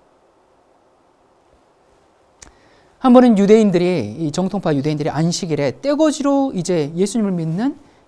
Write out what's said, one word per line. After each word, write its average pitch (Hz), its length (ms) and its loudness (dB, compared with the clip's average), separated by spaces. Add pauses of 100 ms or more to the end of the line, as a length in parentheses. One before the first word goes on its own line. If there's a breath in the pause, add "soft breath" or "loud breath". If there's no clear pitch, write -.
(3000 soft breath)
한 254 160 4
번은 247 240 6
유대인들이, 180 840 2
이 156 120 -4
정통파 180 440 -4
유대인들이 151 340 -4
안식일에 156 720 -4
떼거지로 277 720 0
이제 165 420 -4
예수님을 202 360 -2
믿는 175 460 -4 (300 soft breath)